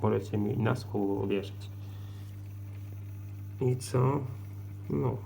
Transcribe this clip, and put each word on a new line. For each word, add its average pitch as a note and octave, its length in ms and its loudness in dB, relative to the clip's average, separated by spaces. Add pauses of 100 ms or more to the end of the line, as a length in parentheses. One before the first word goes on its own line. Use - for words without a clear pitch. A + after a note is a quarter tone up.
Możecie G#2+ 360 4
mi G#2 200 2
na A2+ 160 6
słowo G2+ 520 2
wierzyć. - 440 -2 (1900)
I B2+ 160 4
co? C3 440 4 (720)
No, C#3 360 4